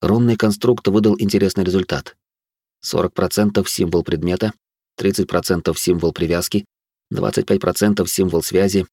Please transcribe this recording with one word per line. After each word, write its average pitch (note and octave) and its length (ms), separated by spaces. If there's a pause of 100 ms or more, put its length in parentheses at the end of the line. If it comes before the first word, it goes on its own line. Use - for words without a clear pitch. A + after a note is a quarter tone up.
Рунный A#2 360
конструкт A2 500
выдал G#2 320
интересный G2 460
результат. F2+ 520 (640)
Сорок F2 340
процентов G2+ 540
символ E2+ 360
предмета, F2 480 (440)
тридцать G2 320
процентов E2+ 500
символ E2+ 340
привязки, F2 520 (460)
двадцать - 360
пять G2 140
процентов G2+ 500
символ E2+ 320
связи F#2+ 500